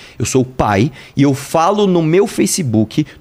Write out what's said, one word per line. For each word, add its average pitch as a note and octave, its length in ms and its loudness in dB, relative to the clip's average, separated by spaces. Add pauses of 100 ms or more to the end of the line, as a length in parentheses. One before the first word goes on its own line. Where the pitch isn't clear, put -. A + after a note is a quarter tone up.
(180)
Eu A#2+ 60 -4
sou C3 160 0
o B2+ 60 2
pai A2+ 440 0 (240)
e C#3 100 2
eu C#3+ 100 2
falo F#3+ 520 0
no F3 160 2
meu F3 240 2
Facebook, C3+ 800 -2 (140)